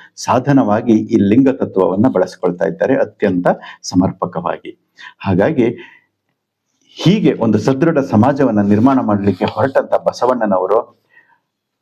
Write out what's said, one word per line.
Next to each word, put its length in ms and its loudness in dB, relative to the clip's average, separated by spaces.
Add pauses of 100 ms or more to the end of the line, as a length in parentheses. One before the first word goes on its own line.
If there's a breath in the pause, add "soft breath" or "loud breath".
(160 loud breath)
ಸಾಧನವಾಗಿ 760 0
ಈ 260 0
ಲಿಂಗತತ್ವವನ್ನ 880 2
ಬಳಸ್ಕೊಳ್ತಾ 580 -2
ಇದ್ದಾರೆ 340 -2
ಅತ್ಯಂತ 480 -2 (340 loud breath)
ಸಮರ್ಪಕವಾಗಿ. 1000 -4 (400 loud breath)
ಹಾಗಾಗಿ 460 0 (1200 loud breath)
ಹೀಗೆ 540 0
ಒಂದು 180 0
ಸದೃಢ 400 0
ಸಮಾಜವನ್ನ 640 2
ನಿರ್ಮಾಣ 400 2
ಮಾಡ್ಲಿಕ್ಕೆ 440 -2
ಹೊರಟಂತ 480 -2
ಬಸವಣ್ಣನವರು 1120 -2 (760 soft breath)